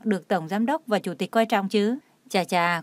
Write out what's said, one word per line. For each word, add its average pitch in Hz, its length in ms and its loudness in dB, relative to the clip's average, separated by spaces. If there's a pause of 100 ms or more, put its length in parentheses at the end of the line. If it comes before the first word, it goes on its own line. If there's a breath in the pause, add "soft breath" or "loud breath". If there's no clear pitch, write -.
được 196 240 -2
tổng 165 200 0
giám 208 180 0
đốc 311 200 -2
và 240 120 0
chủ 175 160 -4
tịch 180 160 -4
coi 226 160 2
trọng 202 220 0
chứ?" 214 300 0 (300 soft breath)
"Chà 185 160 0
chà, 170 380 0